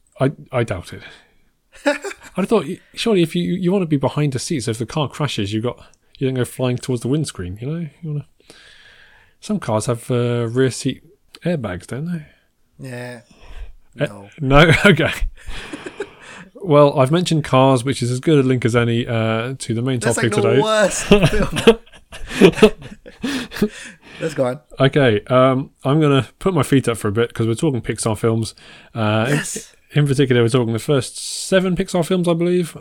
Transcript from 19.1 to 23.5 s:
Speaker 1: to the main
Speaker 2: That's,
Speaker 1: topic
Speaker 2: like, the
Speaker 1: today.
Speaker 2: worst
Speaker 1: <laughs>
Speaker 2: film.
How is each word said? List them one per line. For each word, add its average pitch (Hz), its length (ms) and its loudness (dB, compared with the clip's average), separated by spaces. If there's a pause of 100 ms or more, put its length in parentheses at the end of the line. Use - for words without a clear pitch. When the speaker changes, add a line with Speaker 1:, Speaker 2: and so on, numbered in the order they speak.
Speaker 1:
to - 160 -4
the 117 80 -2
main 127 160 -2
Speaker 2:
That's, - 160 0
Speaker 1:
topic 120 220 0
Speaker 2:
like, - 60 2
the - 60 2
Speaker 1:
today. - 140 4
Speaker 2:
worst 214 420 2
Speaker 1:
<laughs> - 1600 2
Speaker 2:
film. 220 120 6 (1500)